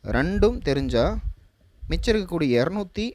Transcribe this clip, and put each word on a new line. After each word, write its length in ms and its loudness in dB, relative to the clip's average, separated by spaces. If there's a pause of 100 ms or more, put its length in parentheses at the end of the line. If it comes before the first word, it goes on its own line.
ரெண்டும் 580 2
தெரிஞ்சா 560 0 (680)
மிச்சம் 280 0
இருக்கக்கூடிய 480 2
இருநூத்தி 520 -4